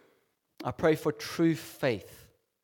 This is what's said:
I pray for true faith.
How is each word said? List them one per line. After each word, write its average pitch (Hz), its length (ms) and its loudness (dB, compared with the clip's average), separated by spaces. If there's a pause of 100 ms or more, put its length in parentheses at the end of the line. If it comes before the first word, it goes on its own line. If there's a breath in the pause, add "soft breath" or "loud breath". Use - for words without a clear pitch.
(640 soft breath)
I 127 80 -6
pray 156 260 2
for 151 160 -2
true 165 420 0
faith. - 720 -6 (360)